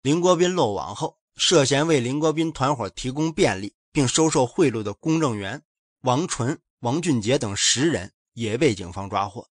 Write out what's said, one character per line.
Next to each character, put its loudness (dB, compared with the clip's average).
林 0
国 4
斌 2
落 0
网 -6
后， -8
涉 4
嫌 2
为 2
林 -4
国 0
斌 -2
团 0
伙 -6
提 -8
供 -2
便 0
利 -12
并 2
收 2
受 2
贿 2
赂 -4
的 -6
公 -2
证 0
员 -8
王 0
纯、 -4
王 -2
俊 0
杰 0
等 -4
十 0
人 -4
也 -4
被 2
警 -8
方 -10
抓 -4
获。 -16